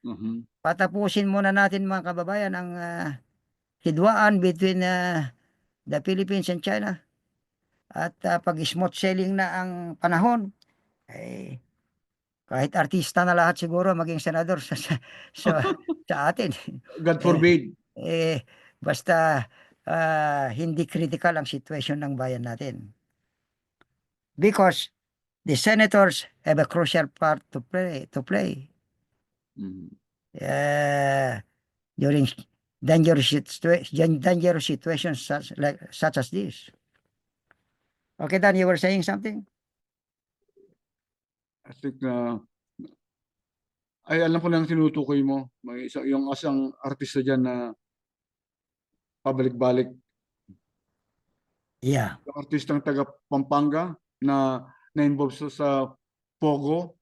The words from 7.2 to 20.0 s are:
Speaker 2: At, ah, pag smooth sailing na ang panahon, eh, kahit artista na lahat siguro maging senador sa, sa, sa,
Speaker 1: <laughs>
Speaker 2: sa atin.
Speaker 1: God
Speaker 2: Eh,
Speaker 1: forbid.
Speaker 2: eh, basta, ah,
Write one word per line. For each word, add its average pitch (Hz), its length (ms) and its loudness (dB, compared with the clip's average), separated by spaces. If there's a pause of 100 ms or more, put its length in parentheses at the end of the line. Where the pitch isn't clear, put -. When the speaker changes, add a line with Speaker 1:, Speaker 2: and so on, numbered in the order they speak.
Speaker 2:
At, - 260 -6 (140)
ah, 175 100 2
pag 165 220 -2
smooth 175 320 -2
sailing 190 480 0
na 180 160 -2
ang 185 160 -6 (240)
panahon, 196 560 2 (560)
eh, - 480 -14 (880)
kahit 139 320 -2
artista 175 480 0
na 180 80 2
lahat 170 240 4
siguro 175 400 0
maging 165 240 -4
senador 165 400 -2
sa, 123 160 -8
sa, - 240 -4 (320)
sa, - 320 0 (160)
Speaker 1:
<laughs> - 280 -8
Speaker 2:
sa - 80 -2 (120)
atin. 175 240 -2 (480)
Speaker 1:
God 165 180 2
Speaker 2:
Eh, - 60 -8
Speaker 1:
forbid. 170 360 6 (360)
Speaker 2:
eh, 165 400 -2 (400)
basta, 156 720 0 (400)
ah, 151 640 0